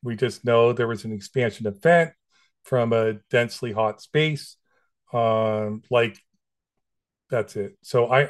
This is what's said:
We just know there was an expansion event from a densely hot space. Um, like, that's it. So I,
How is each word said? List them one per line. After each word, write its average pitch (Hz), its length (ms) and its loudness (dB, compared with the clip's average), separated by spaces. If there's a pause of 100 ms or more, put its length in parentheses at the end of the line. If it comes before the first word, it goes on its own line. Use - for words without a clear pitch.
We 120 140 -6
just - 280 -4
know 117 280 4
there 117 160 -2
was 113 160 -8
an 113 80 -8
expansion 107 540 -4
event 165 460 2 (520)
from 117 280 0
a 110 280 0 (100)
densely 120 400 -2
hot 107 320 -2
space. 151 540 -4 (560)
Um, 110 800 0
like, 117 280 0 (1120)
that's 113 240 -4
it. 98 280 -8
So 120 240 2
I, 135 240 2